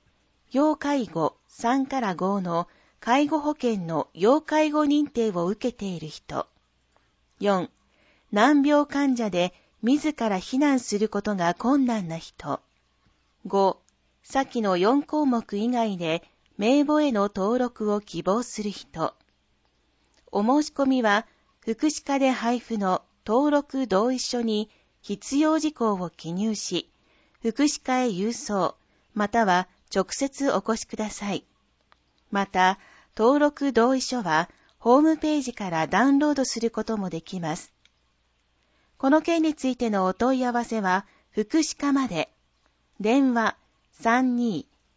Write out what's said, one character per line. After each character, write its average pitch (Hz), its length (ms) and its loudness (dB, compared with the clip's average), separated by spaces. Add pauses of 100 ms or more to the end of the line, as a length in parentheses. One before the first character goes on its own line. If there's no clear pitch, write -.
(500)
要 302 280 2
介 285 280 -2
護 160 320 -4 (100)
三 262 380 -2
か 269 160 -4
ら 190 140 -2
五 196 260 -2
の 175 260 -4 (380)
介 269 220 4
護 302 120 -2
保 294 120 -2
険 233 300 -2
の 165 340 -4
要 240 260 4
介 302 300 0
護 302 140 0
認 294 220 2
定 226 220 -2
を 175 160 -2
受 220 260 -2
け - 60 -12
て 202 80 -8
い 180 140 -6
る 156 80 -12
人。 - 400 -10 (920)
四、 190 300 0 (640)
難 269 320 4
病 294 240 4
患 277 280 0
者 233 140 -2
で 180 240 0 (300)
自 294 340 0
ら 214 200 -2
避 - 200 -6
難 277 220 2
す 208 180 -4
る 214 100 0
こ 202 140 -6
と 208 140 -4
が 175 180 0
困 269 320 0
難 220 220 -2
な 165 100 -8
人。 - 440 -10 (840)
五、 196 340 0 (440)
先 262 400 -4
の 190 120 0
四 240 280 2
項 302 240 -2
目 233 280 -2
以 214 140 -2
外 226 280 -2
で 165 260 -4 (340)
名 262 260 2
簿 302 160 2
へ 294 120 2
の 202 220 0
登 214 260 0
録 220 340 -2
を 208 80 -2
希 170 220 -10
望 202 180 0
す 220 220 -8
る 202 80 -6
人。 - 420 -8 (1200)
お 202 100 0
申 269 220 2
し - 120 -12
込 277 120 0
み 254 160 2
は、 214 240 2 (320)
福 226 260 -4
祉 302 180 -2
課 277 140 -2
で 262 140 2
配 233 260 -2
布 226 220 -6
の 185 240 0 (200)
登 277 280 2
録 277 340 -2
同 214 260 2
意 254 60 -2
書 240 240 -4
に 214 300 -2 (320)
必 202 340 -6
要 311 220 4
事 311 140 -2
項 220 200 -2
を 180 160 -6
記 - 240 -10
入 208 220 -2
し、 - 340 -6 (540)
福 233 220 0
祉 - 180 -2
課 254 180 0
へ 254 60 0
郵 208 260 -2
送、 196 420 -4 (380)
ま 208 160 -2
た 233 160 2
は 185 220 2 (280)
直 185 140 0
接 277 420 -2
お - 60 2
越 220 200 -2
し - 80 -14
く - 100 -16
だ 214 160 -6
さ 202 220 -6
い。 - 120 -6 (880)
ま 196 160 -2
た、 185 320 2 (380)
登 262 220 4
録 285 340 0
同 247 220 4
意 254 60 -2
書 247 220 -4
は 165 260 0 (280)
ホ 247 220 6
ー - 20 6
ム 311 160 4
ペ 302 220 -2
ー - 20 0
ジ 247 120 -8
か 196 160 -8
ら 160 180 0
ダ 190 180 2
ウ 277 60 4
ン 277 80 4
ロ 302 120 4
ー - 20 0
ド 269 120 0
す - 140 -6
る 226 120 -2
こ 214 120 -6
と 226 140 -4
も 190 120 -4
で 165 120 -6
き - 180 -10
ま 165 160 -4
す。 - 180 -16 (1200)
こ 269 120 0
の 311 120 4
件 339 200 0
に 311 120 0
つ - 140 -4
い 254 100 -2
て 233 120 -2
の 196 160 0
お 185 80 0
問 254 260 0
い 254 60 -2
合 247 60 -2
わ 240 120 -2
せ 226 160 -6
は、 190 260 0 (260)
福 220 280 -2
祉 - 180 -2
課 285 140 -2
ま 269 160 0
で。 160 220 -4 (680)
電 247 340 2
話、 226 240 0 (340)
三 247 440 0
二 226 320 -2 (300)